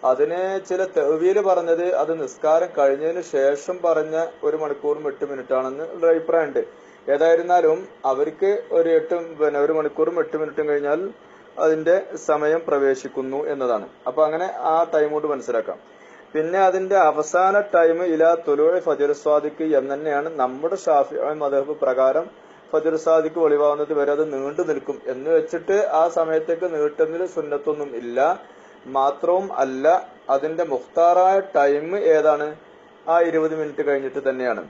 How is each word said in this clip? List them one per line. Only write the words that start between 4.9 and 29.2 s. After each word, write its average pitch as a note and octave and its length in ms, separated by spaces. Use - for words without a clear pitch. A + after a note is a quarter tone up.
എട്ട് C#3+ 180
മിനിറ്റാണെന്ന് C3 580
ഉള്ള E3 240
അഭിപ്രായമുണ്ട്. D#3+ 760
ഏതായിരുന്നാലും E3 760
അവർക്ക് D#3 640
ഒരു E3 180
എട്ട്, E3 480
പിന്നെ D3 220
ഒരു D3+ 140
മണിക്കൂറും D#3+ 460
എട്ട് D#3 180
മിനിറ്റും D3+ 300
കഴിഞ്ഞാൽ D3 420
അതിന്റെ D#3+ 460
സമയം D3+ 520
പ്രവേശിക്കുന്നു C3+ 760
എന്നതാണ്. B2 440
അപ്പൊ D3 180
അങ്ങനെ D#3+ 200
ആ E3 480
ടൈം D3+ 180
കൊണ്ട് D3+ 160
മനസ്സിലാക്കാം. A#2+ 520
പിന്നെ E3 260
അതിന്റെ F#3+ 360
അവസാന F3 640
ടൈം E3+ 440
ഇലാ E3 320
തുലൂഇ D#3 320
ഫജ്ർ C#3+ 320
സ്വാദിഖ് D3+ 520
എന്ന് C#3 300
തന്നെയാണ് D3+ 460
നമ്മുടെ C#3 360
ഷാഫിഈ C#3+ 580
മദ്ഹബ് C#3+ 460
പ്രകാരം C3+ 500
ഫജ്ർ D#3 240
സ്വാദിഖ് D#3+ 440
വെളിവാകുന്നത് D3 540
വരെ C#3+ 180
അത് D3+ 220
നീണ്ടു C#3+ 280
നിൽക്കും D3+ 460
എന്ന് C3 220
വെച്ചിട്ട് E3+ 640
ആ D#3+ 160
സമയത്തേക്ക് E3 680
നീട്ടുന്നതിൽ D#3 500
സുന്നത്തൊന്നും D3 680
ഇല്ല. B2 460
മാത്രവും E3 680